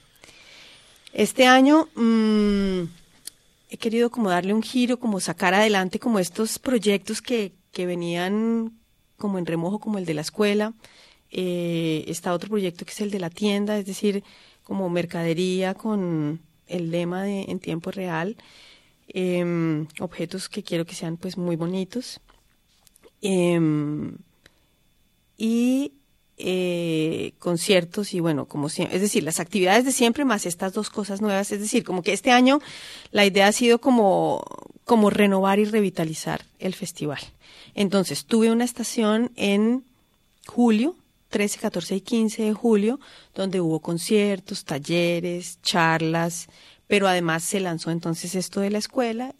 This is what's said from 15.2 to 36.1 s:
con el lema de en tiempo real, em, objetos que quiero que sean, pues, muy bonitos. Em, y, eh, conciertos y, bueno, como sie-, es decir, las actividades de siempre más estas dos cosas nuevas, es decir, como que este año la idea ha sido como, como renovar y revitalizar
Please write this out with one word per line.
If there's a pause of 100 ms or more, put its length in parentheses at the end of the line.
con (280)
el
lema
de
en
tiempo
real, (720)
em, (100)
objetos
que
quiero
que
sean,
pues,
muy
bonitos. (1000)
Em, (1200)
y, (460)
eh,
conciertos
y,
bueno,
como
sie-,
es
decir,
las
actividades
de
siempre
más
estas
dos
cosas
nuevas,
es
decir,
como
que
este
año (500)
la
idea
ha
sido
como, (420)
como
renovar
y
revitalizar (140)